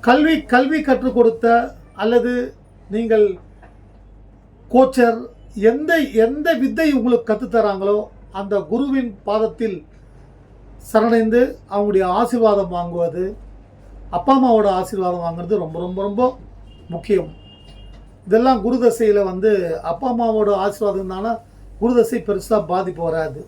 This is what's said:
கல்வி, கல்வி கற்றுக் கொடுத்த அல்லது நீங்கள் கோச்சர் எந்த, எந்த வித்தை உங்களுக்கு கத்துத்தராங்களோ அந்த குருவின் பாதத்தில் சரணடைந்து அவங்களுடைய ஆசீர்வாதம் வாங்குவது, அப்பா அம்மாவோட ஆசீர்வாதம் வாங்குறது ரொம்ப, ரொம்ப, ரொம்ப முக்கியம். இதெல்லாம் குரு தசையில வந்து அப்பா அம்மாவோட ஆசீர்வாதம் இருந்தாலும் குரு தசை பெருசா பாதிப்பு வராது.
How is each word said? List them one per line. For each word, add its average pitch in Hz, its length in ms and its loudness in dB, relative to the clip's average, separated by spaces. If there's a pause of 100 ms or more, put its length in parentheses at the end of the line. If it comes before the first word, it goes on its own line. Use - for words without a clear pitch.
கல்வி, 302 420 4
கல்வி 277 400 2
கற்றுக் 254 320 0
கொடுத்த 226 320 2 (480)
அல்லது 240 380 0 (580)
நீங்கள் 220 360 2 (1400)
கோச்சர் 240 500 4 (340)
எந்த, 262 380 2 (220)
எந்த 269 400 0
வித்தை 262 380 0
உங்களுக்கு 233 400 0
கத்துத்தராங்களோ 208 680 -2 (340)
அந்த 202 280 -6
குருவின் 254 520 -4 (120)
பாதத்தில் 214 540 -4 (1120)
சரணடைந்து 226 480 2 (300)
அவங்களுடைய 196 340 0 (140)
ஆசீர்வாதம் 214 580 2
வாங்குவது, 175 480 -4 (840)
அப்பா 175 240 0
அம்மாவோட 233 340 4
ஆசீர்வாதம் 185 580 -2
வாங்குறது 170 300 -4
ரொம்ப, 160 220 -6
ரொம்ப, 180 240 -6
ரொம்ப 208 200 -2 (680)
முக்கியம். 165 420 -2 (960)
இதெல்லாம் 233 360 2
குரு 247 140 0
தசையில 226 480 2
வந்து 185 260 0 (320)
அப்பா 170 260 -4
அம்மாவோட 220 460 0
ஆசீர்வாதம் 196 460 -2
இருந்தாலும் 196 380 -6 (400)
குரு 240 160 0
தசை 233 240 2
பெருசா 202 480 -2
பாதிப்பு 175 360 -4
வராது. 156 440 -4